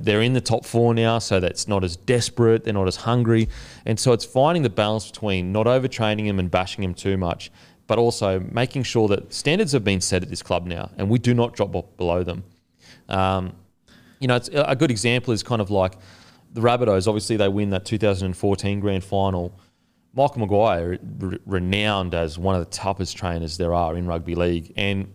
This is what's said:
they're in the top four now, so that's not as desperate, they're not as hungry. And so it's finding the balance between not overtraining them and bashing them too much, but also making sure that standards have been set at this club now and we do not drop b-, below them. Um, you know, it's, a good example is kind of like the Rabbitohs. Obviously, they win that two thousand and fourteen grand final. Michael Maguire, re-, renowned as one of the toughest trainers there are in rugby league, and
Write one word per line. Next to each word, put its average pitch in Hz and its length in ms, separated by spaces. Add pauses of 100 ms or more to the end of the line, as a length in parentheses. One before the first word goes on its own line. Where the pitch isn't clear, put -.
they're 107 180
in 123 100
the 127 100
top - 240
four 117 260
now, 113 280
so 98 200
that's - 280
not 98 160
as 85 120
desperate, 117 680
they're 110 100
not 95 140
as 90 80
hungry. 113 520 (380)
And 110 120
so 127 140
it's 113 140
finding 156 360
the 120 80
balance 107 400
between 95 420
not 110 140
overtraining 117 600
them 98 120
and 90 120
bashing 92 320
them 90 100
too 98 240
much, 90 340 (360)
but 110 120
also 107 420
making 127 420
sure 110 260
that - 240
standards 165 400
have 120 120
been 95 180
set 90 200
at - 60
this 87 140
club 87 240
now 90 320
and 98 100
we 117 100
do 120 140
not 120 220
drop 98 180
b-, 92 100 (140)
below 90 260
them. 85 220 (640)
Um, 95 460 (680)
you 131 80
know, 123 80
it's, 123 160
a 143 240
good 120 140
example 120 420
is 104 100
kind 113 200
of 95 80
like 95 240 (600)
the 117 60
Rabbitohs. 113 480
Obviously, 107 280
they 101 120
win 101 220
that 92 140
two 110 140
thousand 98 280
and 92 100
fourteen 101 420
grand 98 240
final. 95 560 (560)
Michael 135 240
Maguire, 98 600 (180)
re-, 92 260
renowned 95 680
as 82 240
one 95 160
of 90 60
the 82 100
toughest 95 460
trainers 85 420
there 85 160
are 85 220
in 87 100
rugby 85 300
league, 87 400
and 98 380